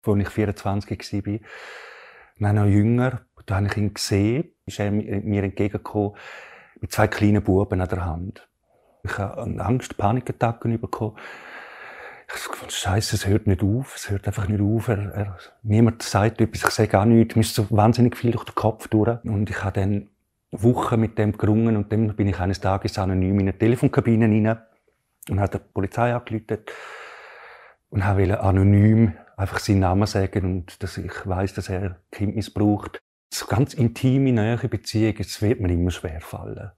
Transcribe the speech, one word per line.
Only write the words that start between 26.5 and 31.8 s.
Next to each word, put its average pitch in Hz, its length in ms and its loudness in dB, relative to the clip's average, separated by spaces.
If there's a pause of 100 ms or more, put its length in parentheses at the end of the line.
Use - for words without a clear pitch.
und 95 160 -2
habe 98 160 2
wollte 95 200 2
anonym 101 720 6 (220)
einfach - 220 -4
seinen 98 220 2
Namen 95 260 2
sagen 95 380 -2
und 90 360 -6
dass - 160 -8
ich - 300 -10
weiss, 92 280 -2
dass 98 160 -8
er 92 300 -6 (120)